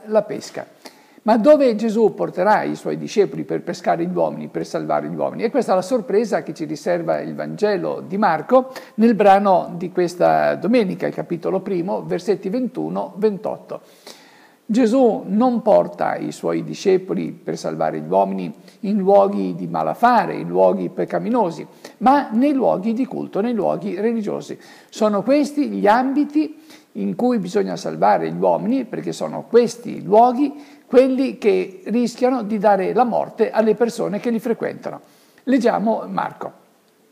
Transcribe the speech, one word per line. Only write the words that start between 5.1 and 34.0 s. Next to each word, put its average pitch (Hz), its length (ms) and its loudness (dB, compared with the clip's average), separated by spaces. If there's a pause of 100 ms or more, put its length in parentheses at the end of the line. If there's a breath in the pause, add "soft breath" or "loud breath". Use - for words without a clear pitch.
uomini? 147 280 -4
E 226 80 -2
questa 240 200 -2
è 190 40 4
la 185 60 2
sorpresa 196 640 -2
che 160 100 -10
ci 156 120 -8
riserva 160 560 -4
il 156 120 -8
Vangelo 156 720 -4
di 170 120 -6
Marco 226 540 2 (240 loud breath)
nel 226 200 4
brano 196 640 6
di 175 140 -6
questa 160 640 2
domenica, 185 520 0
il 147 60 -4
capitolo 170 480 -4
primo, 190 420 -4
versetti 180 460 -4
ventuno, 190 680 -4
ventotto. 196 640 -4 (840 loud breath)
Gesù 226 600 4
non 220 360 2
porta 175 540 2
i - 160 -6
suoi 85 320 -4
discepoli 90 680 0
per - 260 -8
salvare 80 420 -4
gli 78 100 -10
uomini 95 440 0 (280 loud breath)
in 208 160 -2
luoghi 196 580 2
di 175 120 -8
malafare, 165 680 0
in 151 120 -8
luoghi 185 420 2
peccaminosi, 175 760 -4 (320 loud breath)
ma 262 340 2
nei 262 220 2
luoghi 202 400 0
di 240 120 -2
culto, 147 340 -6
nei 240 140 -2
luoghi 180 460 -4
religiosi. 208 580 -4 (320 loud breath)
Sono 208 320 0
questi 277 480 0
gli 196 160 -2
ambiti 277 760 2 (320 loud breath)
in 196 220 -4
cui 240 240 2
bisogna 185 360 -2
salvare 156 560 0
gli 85 80 -6
uomini, 180 460 2
perché 160 260 -6
sono 156 380 -8
questi 220 520 0
luoghi 233 840 2
quelli 262 520 2
che 190 480 0
rischiano 240 580 -2
di 208 140 -4
dare 190 360 2
la 220 100 2
morte 208 480 -2
alle 220 240 2
persone 208 440 -2